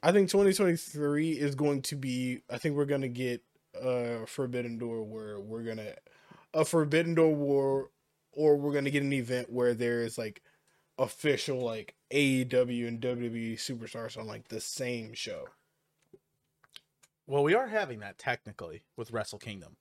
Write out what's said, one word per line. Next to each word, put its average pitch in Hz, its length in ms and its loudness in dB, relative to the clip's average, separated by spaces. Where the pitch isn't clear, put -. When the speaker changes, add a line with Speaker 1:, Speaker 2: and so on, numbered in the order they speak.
Speaker 1:
I 170 80 6
think 190 180 6
twenty 202 240 6
twenty-three 156 760 0
is 143 240 -2
going 143 280 2
to - 120 -6
be, 127 540 -2
I 123 100 -6
think 151 160 -2
we're 143 100 2
gonna 139 240 0
get 120 320 -4
a 120 540 -2
Forbidden 123 500 -4
Door 113 280 -6
where 107 340 -10
we're 110 240 -8
gonna, 110 300 -8
a 160 120 4
Forbidden 165 500 2
Door 160 200 8
war, 139 540 2
or 151 240 8
we're 143 160 0
gonna 143 180 2
get 143 120 2
an 139 100 2
event 123 380 -2
where 123 220 4
there 120 300 0
is, 113 140 -4
like, 110 260 -8
official, 131 640 0
like, 113 340 -6
A 143 100 2
E 131 220 4
W 123 440 2
and 117 140 -6
W 123 280 -2
W 113 240 -6
E - 20 -6
superstars 113 600 -8
on, 110 100 -10
like, 110 220 -14
the 110 120 -8
same 120 520 -6
show. 92 340 -10
Speaker 2:
Well, 143 180 0
we 156 100 4
are 254 140 2
having 190 320 -4
that 101 180 -14
technically 95 680 -8
with 113 140 -10
Wrestle 107 280 -6
Kingdom. 95 420 -16